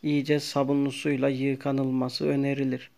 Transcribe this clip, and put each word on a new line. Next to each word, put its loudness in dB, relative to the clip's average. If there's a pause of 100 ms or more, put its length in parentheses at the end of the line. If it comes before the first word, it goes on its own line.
iyice 2
sabunlu 0
suyla 0
yıkanılması -2
önerilir. 0